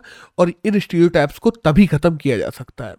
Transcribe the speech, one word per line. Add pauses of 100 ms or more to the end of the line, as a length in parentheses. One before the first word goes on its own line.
(380)
और (120)
इन
स्टीरियोटाइप्स
को
तभी
ख़त्म
किया
जा
सकता
है।